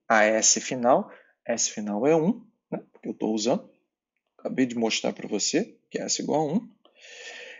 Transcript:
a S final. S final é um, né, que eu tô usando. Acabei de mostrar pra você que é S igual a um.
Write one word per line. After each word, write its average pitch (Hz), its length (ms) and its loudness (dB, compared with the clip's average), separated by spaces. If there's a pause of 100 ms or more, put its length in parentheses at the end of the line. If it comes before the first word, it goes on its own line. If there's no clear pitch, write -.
a 110 160 6
S 110 360 4
final. 135 500 2 (340)
S 117 260 -2
final 104 360 -4
é 156 80 6
um, 165 300 0 (260)
né, - 120 -8 (200)
que - 60 -10
eu 110 60 -8
tô 110 180 -2
usando. 113 360 0 (720)
Acabei - 280 0
de 120 100 -6
mostrar 113 360 0
pra - 140 -12
você 110 500 -2 (140)
que - 80 -6
é 95 40 -4
S - 200 -4
igual 147 180 0
a 147 120 -2
um. - 200 -2 (880)